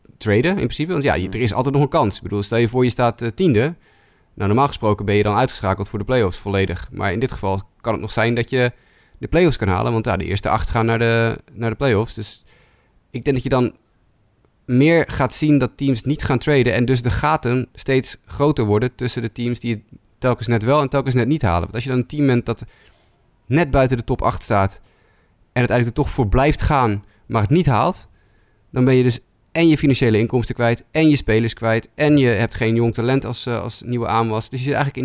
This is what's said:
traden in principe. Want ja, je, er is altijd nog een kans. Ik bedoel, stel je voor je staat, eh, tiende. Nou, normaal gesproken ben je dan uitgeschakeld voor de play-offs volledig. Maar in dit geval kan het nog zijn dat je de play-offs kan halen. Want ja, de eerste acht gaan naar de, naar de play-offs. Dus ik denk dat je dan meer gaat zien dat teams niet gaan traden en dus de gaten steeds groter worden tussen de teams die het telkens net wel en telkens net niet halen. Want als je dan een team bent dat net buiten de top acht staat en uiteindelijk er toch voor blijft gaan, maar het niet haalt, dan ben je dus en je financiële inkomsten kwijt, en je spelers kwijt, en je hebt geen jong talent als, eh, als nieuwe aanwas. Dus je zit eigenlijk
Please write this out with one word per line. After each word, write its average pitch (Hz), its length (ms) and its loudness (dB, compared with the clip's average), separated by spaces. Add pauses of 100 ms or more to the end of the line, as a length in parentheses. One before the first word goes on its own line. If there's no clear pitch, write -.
(180)
traden 110 340 2
in 202 40 -2
principe. 156 360 -4
Want 156 120 -2
ja, 131 100 2
je, 90 160 -2
er 107 120 -6
is 107 120 0
altijd 135 200 -2
nog 143 100 2
een 135 60 0
kans. 131 280 0
Ik - 60 -14
bedoel, 101 200 -4
stel 113 140 -4
je 117 100 2
voor 127 160 0
je 127 60 2
staat, 117 320 -2
eh, 120 80 -4
tiende. 135 300 2 (720)
Nou, 101 160 -4
normaal 127 180 2
gesproken 104 380 -2
ben 101 100 0
je 104 80 4
dan 104 120 0
uitgeschakeld 101 540 -2
voor 107 100 -8
de 98 60 -8
play-offs 117 340 0
volledig. 95 520 -4
Maar 101 200 -4
in 95 80 -4
dit 127 120 -2
geval 98 300 -4 (200)
kan 117 100 -2
het 104 100 -4
nog 107 100 -8
zijn 117 240 0
dat 120 140 -4
je 123 220 0 (460)
de - 100 -10
play-offs 165 300 4
kan 104 100 -2
halen. 104 240 0
Want 113 140 -2
ja, 92 120 0
de 87 80 -4
eerste 87 240 -4
acht - 200 0
gaan 113 160 0
naar 117 140 0
de, 117 380 2 (140)
naar 117 180 -6
de 110 60 -4
play-offs. 117 380 0
Dus - 300 -14 (720)
ik 117 80 -10
denk 139 120 2
dat 123 80 -4
je - 60 -6
dan 123 240 0 (920)
meer 147 420 4
gaat - 260 -2
zien 147 240 2
dat 127 180 0
teams 135 280 -2
niet 147 200 -4
gaan 131 140 0
traden 127 360 2
en 120 120 2
dus 123 160 2
de 120 80 -2
gaten 131 640 0
steeds - 520 -2
groter 143 400 0
worden 107 300 0
tussen 123 260 -6
de 113 100 -6
teams 120 280 -4
die 120 140 -4
het 104 80 -6 (360)
telkens 120 300 -2
net 117 160 0
wel 139 180 4
en - 80 -2
telkens 135 260 -2
net 120 120 2
niet 151 140 0
halen. 85 200 2
Want 87 120 -6
als 117 100 -6
je 127 60 -8
dan 127 100 0
een 123 80 -2
team 147 180 -2
bent 123 200 2
dat 117 200 -6 (800)
net 143 260 0
buiten 131 260 4
de 117 60 -8
top - 180 -4
acht - 220 -2
staat 98 380 0 (720)
en - 80 -2
uiteindelijk 120 380 0
er 147 60 0
toch - 100 -4
voor 120 140 0
blijft 135 340 2
gaan, 117 420 2 (220)
maar 113 160 -2
het 101 100 0
niet 170 140 4
haalt, 139 420 0 (640)
dan 127 140 0
ben 131 100 6
je 127 80 6
dus 123 160 0 (320)
en 165 160 4
je 151 100 6
financiële 120 420 2
inkomsten 117 360 0
kwijt, 120 360 0
en 156 180 4
je 147 60 6
spelers 113 380 0
kwijt, 113 400 -2
en 147 240 4
je 131 100 4
hebt 113 280 0
geen 113 200 0
jong 117 180 2
talent 127 320 0
als, 117 200 -8
eh, 117 160 -4
als 113 200 -10
nieuwe 117 260 -4
aanwas. 113 420 -2
Dus 131 100 -8
je 127 60 -6
zit 143 80 -2
eigenlijk 139 320 -2